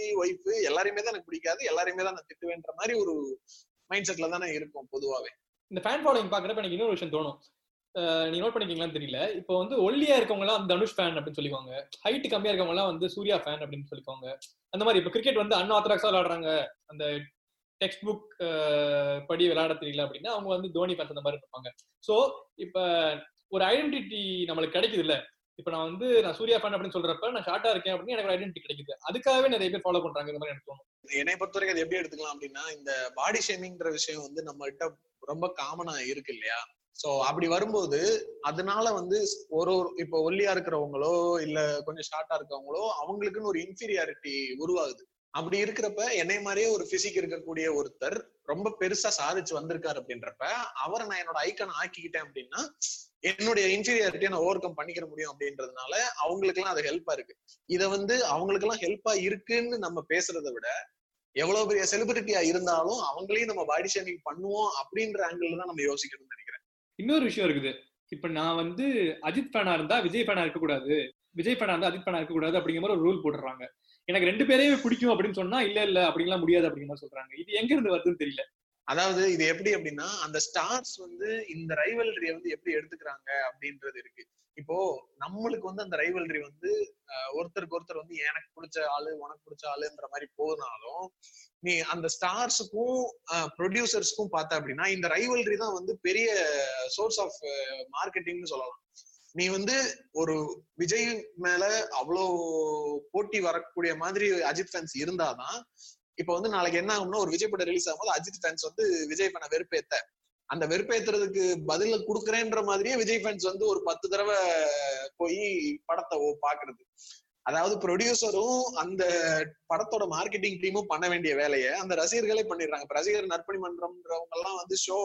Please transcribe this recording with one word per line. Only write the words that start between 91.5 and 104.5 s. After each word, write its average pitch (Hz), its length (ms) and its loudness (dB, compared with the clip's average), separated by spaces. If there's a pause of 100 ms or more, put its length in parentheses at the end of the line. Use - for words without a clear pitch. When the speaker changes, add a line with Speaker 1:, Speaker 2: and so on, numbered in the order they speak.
Speaker 1:
நீ 175 220 0
அந்த 160 260 -2
ஸ்டார்ஸுக்கும், 226 920 -2 (340)
அஹ், 165 240 0
ப்ரொடியூசர்ஸ்க்கும் 208 760 0
பார்த்த 160 280 0
அப்படின்னா 147 280 -2
இந்த 185 200 0
ரைவல்ரி 208 500 2
தான் 214 160 -2
வந்து 185 280 -4
பெரிய 214 260 2 (640)
source 214 300 0
of, 190 120 -2 (160)
அஹ், 135 420 -6
மார்க்கெட்டிங்னு 175 540 -4
சொல்லலாம். 131 380 -8 (540)
நீ 180 120 2
வந்து 196 280 0 (360)
ஒரு 156 240 0 (380)
விஜய் 214 340 0 (280)
மேல 180 280 2 (280)
அவ்வளோ 160 320 0 (880)
போட்டி 208 280 0
வரக்கூடிய 170 560 0
மாதிரி 190 320 0 (140)
அஜித் 160 320 0